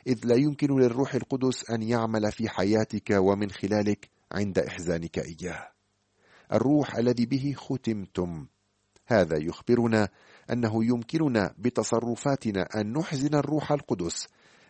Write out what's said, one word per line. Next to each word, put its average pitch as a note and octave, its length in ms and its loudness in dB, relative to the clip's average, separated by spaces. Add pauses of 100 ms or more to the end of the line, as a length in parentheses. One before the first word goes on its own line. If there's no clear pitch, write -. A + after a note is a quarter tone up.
إذ B2+ 180 0
لا A#2 100 4
يمكن C#3 460 2
للروح B2+ 340 2
القدس B2+ 560 -2
أن A2+ 120 -2
يعمل A2+ 500 0
في A2 160 -4
حياتك G#2+ 640 0
ومن G2+ 400 4
خلالك G#2 600 -2 (220)
عند F#2+ 260 -2
إحزانك E2 600 -4
إياه. D#2+ 500 -10 (840)
الروح C3 440 2
الذي A#2+ 300 2
به C3+ 300 -2
ختمتم، F2+ 920 -6 (600)
هذا E2+ 320 4
يخبرنا A2 720 2 (440)
أنه A2+ 320 0
يمكننا A#2+ 760 0
بتصرفاتنا A2+ 1040 0
أن G#2+ 300 -4
نحزن D3 420 -2
الروح D3 380 0
القدس، F#2 540 -4 (440)